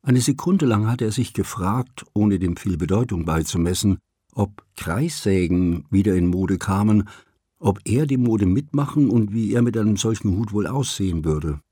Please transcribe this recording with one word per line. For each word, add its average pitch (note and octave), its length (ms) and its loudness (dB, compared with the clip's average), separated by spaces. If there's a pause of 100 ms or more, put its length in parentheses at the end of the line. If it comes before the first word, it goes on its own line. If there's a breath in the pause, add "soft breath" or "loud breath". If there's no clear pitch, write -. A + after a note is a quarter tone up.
Eine B2+ 180 2
Sekunde D3+ 460 0
lang A2 220 2
hatte B2 160 -2
er A2 80 -2
sich A#2 200 -2
gefragt, G#2 720 -4 (100)
ohne G#2 260 2
dem F2 160 -2
viel F#2 200 -4
Bedeutung F2+ 480 -2
beizumessen, E2+ 720 0 (340)
ob - 320 -4 (120)
Kreissägen F2+ 1120 0
wieder G2 260 2
in F2 100 4
Mode F#2 320 0
kamen, G2+ 500 2 (520 loud breath)
ob G2 240 0
er C#3 220 0
die C3+ 100 0
Mode A2 300 2
mitmachen C#3+ 640 0
und G#2+ 240 2
wie G#2+ 220 -2
er A#2+ 80 4
mit A#2 140 0
einem G#2+ 200 2
solchen G#2+ 400 0
Hut G#2 160 -4
wohl G2+ 140 0
aussehen F#2+ 580 -4
würde. D2+ 360 -2 (120)